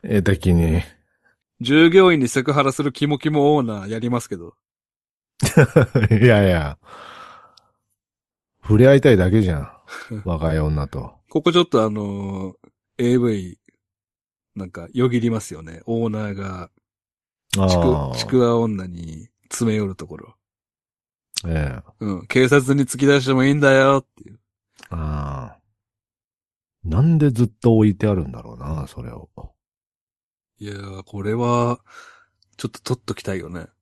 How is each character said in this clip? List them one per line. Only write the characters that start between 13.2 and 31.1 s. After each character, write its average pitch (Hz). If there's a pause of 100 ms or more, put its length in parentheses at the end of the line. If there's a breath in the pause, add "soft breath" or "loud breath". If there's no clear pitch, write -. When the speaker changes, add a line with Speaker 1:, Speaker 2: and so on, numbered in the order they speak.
Speaker 2:
ブ 117
イ、 90 (960)
な 95
ん 90
か 85
よ 127
ぎ 120
り 117
ま 110
す -
よ 80
ね。 80
オ 113
ー -
ナ 107
ー 98
が、 95 (880)
Speaker 1:
あ -
ー。 95
Speaker 2:
ち 90 (400)
く-、 -
ち -
く 127
わ 117
女 107
に 82 (160)
詰 -
め 107
寄 104
る 95
と 80
こ 78
ろ。 - (1120)
Speaker 1:
え 76
え。 - (180)
Speaker 2:
う 104 (100)
ん。 -
「警 127
察 139
に 139
突 -
き 139
出 143
し 127
て 135
も 131
い 139
い 143
ん 147
だ 139
よ」 135
っ - (160)
て -
い -
う。 - (520)
Speaker 1:
あ 71
あ。 - (1200)
な 85
ん 160
で 147
ず 117
っ 107
と 113
置 110
い 101
て 107
あ 104
る 80
ん 64
だ 60
ろ 58
う 60
な、 71
そ -
れ 60
を。 - (1300)
Speaker 2:
い 104
や 101
ー、 98
こ 101